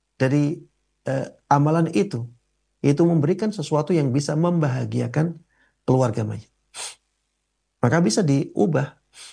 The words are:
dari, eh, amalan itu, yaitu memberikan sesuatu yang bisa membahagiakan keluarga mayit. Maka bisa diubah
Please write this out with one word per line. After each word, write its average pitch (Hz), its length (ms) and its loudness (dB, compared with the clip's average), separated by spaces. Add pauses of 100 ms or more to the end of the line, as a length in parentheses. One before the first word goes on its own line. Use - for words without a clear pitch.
(220)
dari, 143 380 0 (500)
eh, 135 180 -4 (220)
amalan 156 460 4
itu, 120 340 -2 (560)
yaitu 143 240 4
memberikan 175 460 0
sesuatu 156 420 -2
yang 139 160 0
bisa 147 240 -2
membahagiakan 143 1000 0 (500)
keluarga 120 400 2
mayit. 107 220 -12 (1300)
Maka 170 240 2
bisa 220 160 0
diubah 143 800 0 (320)